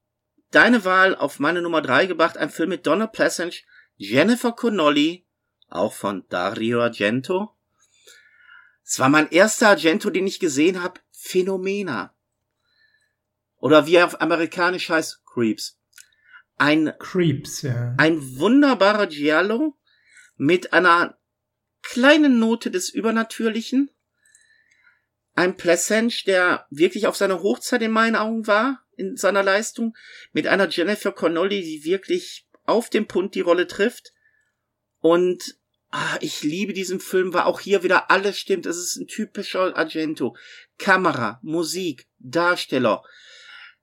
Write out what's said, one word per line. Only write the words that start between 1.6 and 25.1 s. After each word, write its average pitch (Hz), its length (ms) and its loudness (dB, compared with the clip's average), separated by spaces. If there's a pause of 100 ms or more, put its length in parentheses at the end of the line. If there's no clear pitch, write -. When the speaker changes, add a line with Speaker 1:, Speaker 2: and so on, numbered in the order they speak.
Speaker 1:
Nummer 165 200 -2
drei 143 240 2
gebracht, 165 300 0
ein 147 140 -6
Film 165 180 -4
mit - 180 -6
Donald 214 260 0
Pleasence, 170 500 -4 (340)
Jennifer 180 560 2
Connelly, 165 760 0 (420)
auch 98 240 -4
von 98 360 -6
Dario 110 520 -2
Argento. 120 680 -2 (1300)
Es - 160 -6
war 131 80 4
mein 151 220 2
erster 208 400 4
Argento, 170 400 2
den 185 160 -2
ich 190 120 -6
gesehen 175 440 0
hab, 180 180 -8 (100)
Phenomena. 185 1040 -4 (1500)
Oder 147 260 6
wie 175 100 4
er 175 100 8
auf - 140 -4
amerikanisch 170 680 -2
heißt, 160 380 -4
Creeps. - 540 -4 (800)
Ein, 151 420 2
Speaker 2:
Creeps, - 640 -2
ja. 120 360 -4
Speaker 1:
ein 143 400 0
wunderbarer 208 680 4
Giallo 175 680 0 (600)
mit 170 360 0
einer 170 460 4 (640)
kleinen 277 560 4
Note 226 320 0
des 180 180 -4
Übernatürlichen. 226 1000 -2 (1400)